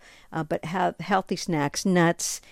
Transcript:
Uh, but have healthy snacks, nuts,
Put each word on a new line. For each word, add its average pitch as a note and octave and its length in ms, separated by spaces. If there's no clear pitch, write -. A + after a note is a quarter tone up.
Uh, D#3+ 100
but D#3 220
have F3+ 340
healthy F#3+ 380
snacks, D3 500
nuts, F3 540